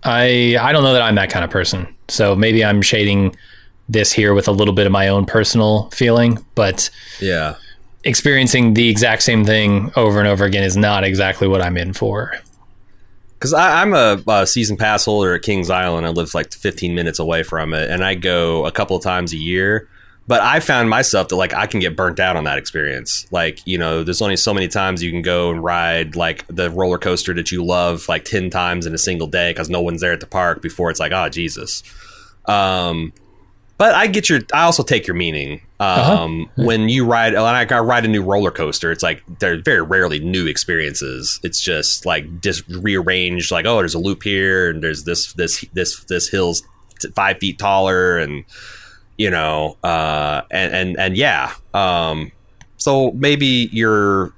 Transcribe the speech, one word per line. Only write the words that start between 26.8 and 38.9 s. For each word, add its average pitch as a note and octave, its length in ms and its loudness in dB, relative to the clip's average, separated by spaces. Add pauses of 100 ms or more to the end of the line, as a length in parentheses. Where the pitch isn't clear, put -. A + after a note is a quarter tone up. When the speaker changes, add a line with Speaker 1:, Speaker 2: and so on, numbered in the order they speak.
Speaker 2:
coaster F2+ 360 -2
that E2+ 160 -6
you F2+ 140 -4
love, F2 440 -2
like, D#2+ 160 -2
ten F#2 240 -2
times F2 380 -2
in D#2+ 80 -6
a E2 40 -6
single E2+ 280 -4
day F2 260 0
'cause D#2+ 160 -6
no F2 120 -2
one's E2+ 220 -4
there F2 100 0
at E2+ 80 -6
the - 60 -16
park F2+ 360 -2
before E2+ 260 -4
it's D#2+ 120 -4
like, D#2 100 -2
"Oh, F2+ 180 -2
Jesus." - 540 -8 (640)
Um, F2+ 680 -2 (640)
but G#3+ 180 6
I G3+ 100 4
get G3+ 240 -2
your, D3 100 2 (140)
I D3+ 80 4
also E3+ 220 2
take A2+ 240 -2
your F2 80 -4
meaning. D2+ 460 -4 (180)
Um, G2+ 80 0 (680)
Speaker 1:
Uh-huh. - 100 2
Speaker 2:
when A2 220 2
you B2+ 160 2
ride, A2+ 300 2
and G#2+ 80 2
I, A#2+ 260 2
I B2 120 2
ride A#2 240 2
a A2 40 2
new G#2+ 140 2
roller G2 300 0
coaster, E2 400 -4